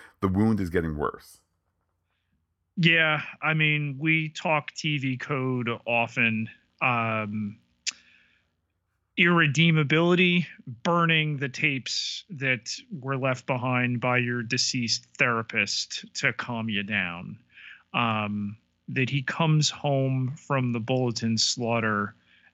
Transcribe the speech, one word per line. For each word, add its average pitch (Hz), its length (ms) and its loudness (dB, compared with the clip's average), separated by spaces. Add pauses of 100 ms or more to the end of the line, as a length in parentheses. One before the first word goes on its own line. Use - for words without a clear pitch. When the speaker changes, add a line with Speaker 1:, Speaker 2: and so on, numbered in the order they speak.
Speaker 1:
<laughs> - 180 -20
the 98 80 2
wound 104 320 2
is 90 100 -2
getting 82 260 0
worse. - 420 -6 (1400)
Speaker 2:
Yeah, 160 460 4 (200)
I 151 100 0
mean, 151 460 0
we 160 320 0
talk 156 420 -2
T 151 240 -2
V 131 220 -2
code 127 500 -2 (180)
often. 113 640 0 (320)
Um, 110 760 -2 (1600)
irredeemability, 170 1300 4 (360)
burning 160 540 2
the 135 140 -4
tapes - 800 -4
that 131 440 -4 (160)
were 135 280 -6
left 131 280 -2
behind 123 540 0
by 123 180 2
your 120 240 -2
deceased 120 600 -2 (140)
therapist 113 880 -2 (140)
to 131 120 0
calm 113 380 -6
you 101 120 -2
down. 98 560 -6 (540)
Um, 107 640 -2 (320)
that 127 220 -2
he 139 120 -2
comes 156 460 2
home 135 680 -2
from 127 360 -2
the 117 80 -2
Bulletin 117 560 0
slaughter 110 800 0 (400)